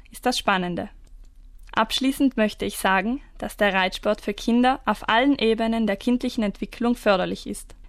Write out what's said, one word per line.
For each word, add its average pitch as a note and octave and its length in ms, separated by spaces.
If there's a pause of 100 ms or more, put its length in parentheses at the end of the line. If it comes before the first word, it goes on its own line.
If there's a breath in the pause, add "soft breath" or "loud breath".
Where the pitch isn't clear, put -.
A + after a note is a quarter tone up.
(120)
ist - 140
das B3 120
Spannende. F#3 520 (840)
Abschließend C4 640
möchte G#3 280
ich G3+ 120
sagen, G3 440 (160)
dass - 180
der G3+ 180
Reitsport F#3+ 480
für G3+ 120
Kinder B3 520
auf - 240
allen B3+ 280
Ebenen A3+ 480
der G3 100
kindlichen B3 480
Entwicklung A3+ 520
förderlich F#3 500
ist, - 300 (140)